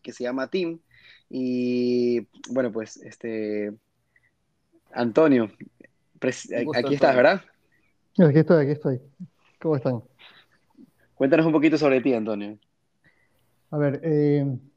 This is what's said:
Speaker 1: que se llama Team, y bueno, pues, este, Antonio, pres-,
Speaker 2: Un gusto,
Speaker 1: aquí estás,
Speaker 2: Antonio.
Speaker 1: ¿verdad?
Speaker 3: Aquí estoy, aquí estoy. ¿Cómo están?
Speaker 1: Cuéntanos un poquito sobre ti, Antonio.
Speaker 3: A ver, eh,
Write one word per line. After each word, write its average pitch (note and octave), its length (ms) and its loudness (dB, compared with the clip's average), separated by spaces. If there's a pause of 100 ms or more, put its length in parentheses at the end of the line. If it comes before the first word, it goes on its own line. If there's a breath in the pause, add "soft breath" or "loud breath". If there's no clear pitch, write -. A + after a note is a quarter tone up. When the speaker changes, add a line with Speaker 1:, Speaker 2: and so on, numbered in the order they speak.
Speaker 1:
que B2 100 -16
se B2 120 -10
llama C3 260 -6
Team, E3+ 280 -4 (480 soft breath)
y B2 1000 -2 (240)
bueno, B2 200 -2
pues, A2 260 -10
este, G#2+ 760 -8 (1200)
Antonio, A#2+ 560 2 (680)
pres-, - 360 -6
Speaker 2:
Un B2 100 -4
gusto, D3+ 200 -4
Speaker 1:
aquí C#3 80 -2
estás, C#3+ 160 4
Speaker 2:
Antonio. B2+ 140 4
Speaker 1:
¿verdad? F3+ 180 4 (760)
Speaker 3:
Aquí D#3 220 6
estoy, D#3 240 4
aquí C#3 80 -2
estoy. C#3+ 300 -4 (580)
¿Cómo D#3+ 160 -2
están? C3 260 -4 (1120 soft breath)
Speaker 1:
Cuéntanos D#3 300 2
un E3 60 2
poquito D#3 260 2
sobre C#3 220 2
ti, B2+ 140 0
Antonio. G#2+ 440 -6 (1120)
Speaker 3:
A D#3 60 -6
ver, C#3+ 280 -2
eh, D3 400 2 (320)